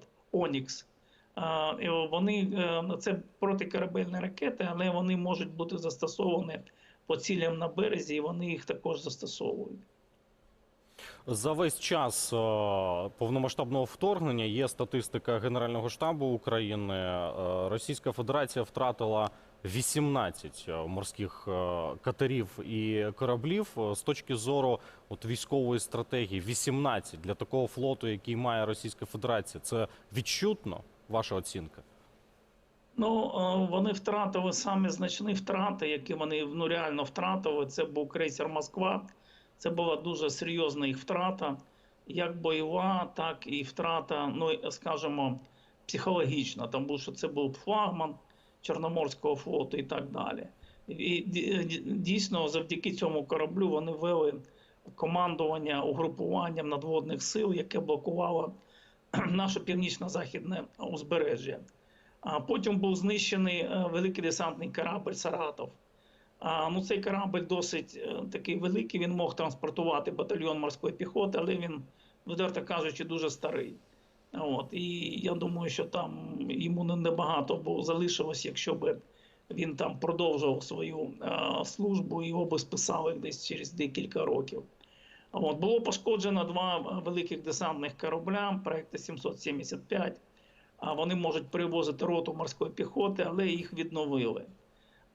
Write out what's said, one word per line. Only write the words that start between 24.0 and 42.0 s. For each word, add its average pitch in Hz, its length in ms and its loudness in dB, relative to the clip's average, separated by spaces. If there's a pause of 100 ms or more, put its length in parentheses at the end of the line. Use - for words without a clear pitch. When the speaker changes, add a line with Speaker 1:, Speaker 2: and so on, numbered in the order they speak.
Speaker 2:
точки 139 340 -2
зору, 127 440 4 (280)
от, 107 180 -8
військової 123 540 2
стратегії, 110 600 -2
вісімнадцять 120 800 0
для 92 140 -2
такого 127 320 0
флоту, 127 420 -2
який 110 280 -2
має 117 300 2
Російська 107 400 -4
Федерація, 110 540 0
це 113 280 0 (280)
відчутно, 156 640 0 (280)
ваша 113 260 0
оцінка? 87 480 -6 (1120)
Speaker 1:
Ну, 220 300 4
е, 185 440 2
вони 196 220 4
втратили 196 600 0
самі 190 360 2
значні 185 440 -2
втрати, 190 560 0
які 151 260 -2
вони, 156 400 0
ну, - 140 0
реально 160 340 0
втратили. 160 640 0
Це 156 180 0
був 147 240 -2
крейсер 160 400 0
«Москва». 185 580 0 (520)
Це 170 120 0
була 170 260 2
дуже 151 340 -2
серйозна 151 560 0
їх 131 120 0
втрата, 180 580 0 (500)